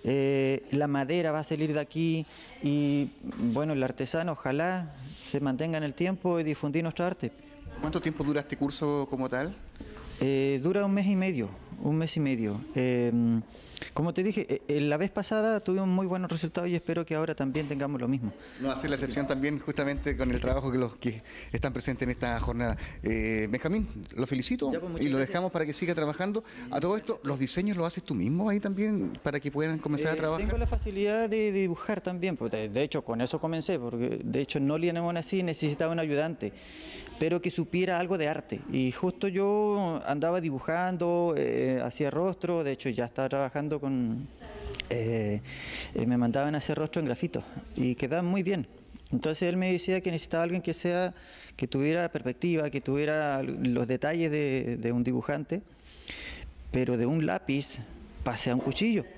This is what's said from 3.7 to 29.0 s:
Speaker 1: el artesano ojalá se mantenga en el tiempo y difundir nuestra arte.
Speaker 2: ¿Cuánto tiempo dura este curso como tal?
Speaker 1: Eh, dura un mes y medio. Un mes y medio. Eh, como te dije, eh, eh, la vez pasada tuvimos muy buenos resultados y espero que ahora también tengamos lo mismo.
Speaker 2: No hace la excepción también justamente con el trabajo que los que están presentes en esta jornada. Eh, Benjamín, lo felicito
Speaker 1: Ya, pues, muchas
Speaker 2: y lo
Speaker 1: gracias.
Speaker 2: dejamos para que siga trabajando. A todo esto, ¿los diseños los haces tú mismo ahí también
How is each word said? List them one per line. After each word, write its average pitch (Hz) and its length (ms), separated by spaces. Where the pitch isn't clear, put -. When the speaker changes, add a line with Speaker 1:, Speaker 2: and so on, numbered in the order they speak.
Speaker 1:
el 135 100
artesano 147 500
ojalá 156 600
se - 160
mantenga 143 380
en 156 60
el 143 100
tiempo 180 460
y 160 40
difundir 151 400
nuestra 165 240
arte. 180 240
Speaker 2:
¿Cuánto 160 220
tiempo 156 220
dura 147 180
este 143 160
curso 143 520
como 127 200
tal? 135 260
Speaker 1:
Eh, 135 420
dura 190 240
un 196 80
mes 196 140
y 202 80
medio. 175 340
Un 151 160
mes 160 180
y 165 40
medio. 113 420
Eh, 123 360
como 165 180
te 185 80
dije, 202 260
eh, - 200
eh, 147 140
la 147 160
vez 185 120
pasada 214 500
tuvimos 190 280
muy 185 180
buenos 185 260
resultados 170 380
y 175 60
espero 165 280
que 156 120
ahora 160 180
también 143 340
tengamos 139 320
lo 120 80
mismo. 120 240
Speaker 2:
No 135 120
hace 135 160
la 143 80
excepción 131 300
también 143 340
justamente 143 560
con 131 140
el 123 100
trabajo 131 320
que 123 60
los 123 200
que 110 260
están 123 220
presentes 127 300
en 123 80
esta 120 280
jornada. 117 380
Eh, 110 480
Benjamín, 170 380
lo 127 120
felicito 139 440
Speaker 1:
Ya, 170 80
pues, 175 120
muchas 147 160
Speaker 2:
y - 20
lo 135 80
Speaker 1:
gracias. 135 120
Speaker 2:
dejamos 180 220
para 165 140
que 147 80
siga 170 220
trabajando. 180 480
A - 100
todo 175 160
esto, 220 280
¿los 135 160
diseños 185 360
los 170 120
haces 175 160
tú - 100
mismo 165 360
ahí 202 100
también 202 640